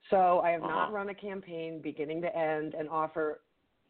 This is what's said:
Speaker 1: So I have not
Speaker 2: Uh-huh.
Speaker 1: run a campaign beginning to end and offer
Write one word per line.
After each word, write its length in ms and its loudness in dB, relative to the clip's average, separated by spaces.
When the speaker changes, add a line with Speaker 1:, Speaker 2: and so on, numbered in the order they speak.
Speaker 1:
So 320 6
I 100 2
have 120 0
not 220 0
Speaker 2:
Uh-huh. 80 -4
Speaker 1:
run 180 -4
a 40 -8
campaign 680 -8
beginning 420 -4
to 140 -2
end 380 0
and 140 -6
offer 540 -2